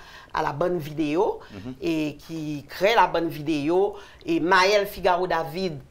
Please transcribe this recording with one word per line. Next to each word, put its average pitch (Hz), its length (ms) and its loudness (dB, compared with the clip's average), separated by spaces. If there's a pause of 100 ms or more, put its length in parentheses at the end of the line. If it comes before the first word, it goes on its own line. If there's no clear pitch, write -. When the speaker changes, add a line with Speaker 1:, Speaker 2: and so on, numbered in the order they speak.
(340)
Speaker 1:
à 156 100 0
la 151 100 -2
bonne 175 240 0
vidéo 156 640 -2 (120)
Speaker 2:
Mhm. 107 300 -12
Speaker 1:
et 156 360 -2
qui 151 520 -8
crée 202 240 2
la 190 140 6
bonne 165 220 0
vidéo, 156 680 0 (300)
et 165 140 2
Maëlle 190 460 4
Figaro 185 400 0
David, 160 540 -4 (120)